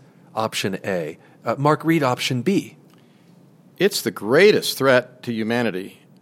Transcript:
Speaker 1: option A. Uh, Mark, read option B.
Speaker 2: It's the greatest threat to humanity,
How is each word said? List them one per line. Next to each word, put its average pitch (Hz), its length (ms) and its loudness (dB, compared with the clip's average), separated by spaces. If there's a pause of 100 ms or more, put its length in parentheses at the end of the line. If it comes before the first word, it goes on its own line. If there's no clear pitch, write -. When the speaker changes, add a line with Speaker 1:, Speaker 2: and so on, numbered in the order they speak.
(340)
Speaker 1:
option 107 500 -4
A. 85 340 -6 (260)
Uh, 117 140 -2
Mark, 147 260 2
read 160 180 2
option 123 400 -2
B. 170 340 -2 (1000)
Speaker 2:
It's 196 240 0
the 113 80 -4
greatest 139 680 2
threat 131 460 2
to 123 80 -6
humanity, 110 720 -4 (200)